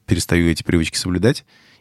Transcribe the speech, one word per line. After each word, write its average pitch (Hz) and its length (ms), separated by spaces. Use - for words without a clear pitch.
перестаю 85 440
эти 80 140
привычки 82 340
соблюдать, 92 460